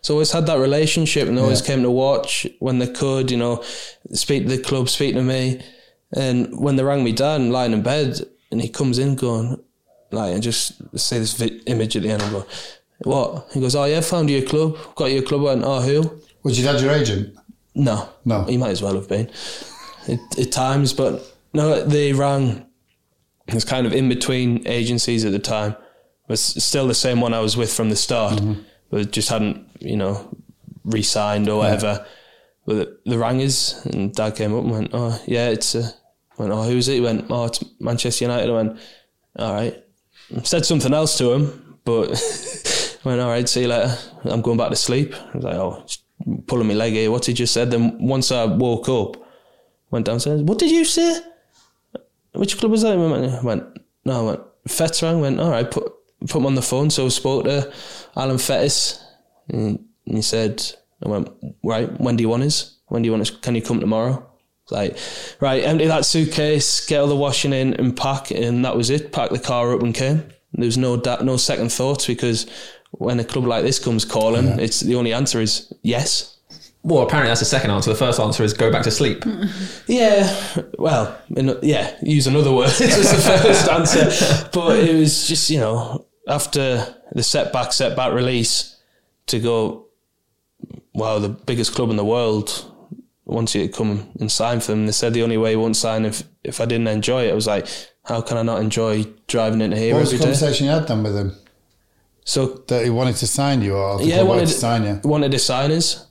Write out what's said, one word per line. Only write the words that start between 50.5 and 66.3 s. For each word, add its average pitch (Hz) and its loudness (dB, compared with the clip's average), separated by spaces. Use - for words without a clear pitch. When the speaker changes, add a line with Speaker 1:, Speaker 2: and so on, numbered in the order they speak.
Speaker 1:
did 330 4
you 330 4
say? 339 2
Which - -2
club 226 2
was 220 2
that?" 220 2
I 135 0
went, 110 -2
"No," 127 -2
I - -2
went, 110 -2
"Fetts - -2
rang," 165 2
went, 139 0
"All 170 0
right, 120 0
put, - -6
put - -6
him 131 2
on 135 2
the 127 0
phone." 143 0
So 139 0
I 127 2
spoke 131 0
to 135 0
Alan 131 0
Fettis, - 0
and 107 -2
he 110 -2
said, 110 -2
I - -2
went, 104 -2
"Right, 113 -2
when 120 2
do 117 2
you 110 2
want 120 0
us? - -2
When 113 -2
do 117 2
you 113 2
want 110 0
us? 104 -2
Can - -4
you 113 0
come 117 -2
tomorrow?" 113 0
It's - -12
like, 101 -2
"Right, 135 2
empty 160 2
that 156 2
suitcase, 151 0